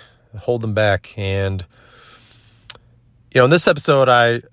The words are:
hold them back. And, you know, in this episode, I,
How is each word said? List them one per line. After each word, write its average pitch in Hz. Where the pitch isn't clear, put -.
hold 117
them 110
back. 101
And, 98
you 131
know, 123
in 135
this 175
episode, 143
I, 120